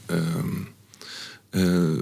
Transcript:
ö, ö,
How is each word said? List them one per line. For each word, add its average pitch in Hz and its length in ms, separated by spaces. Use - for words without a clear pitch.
ö, 87 80
ö, 90 520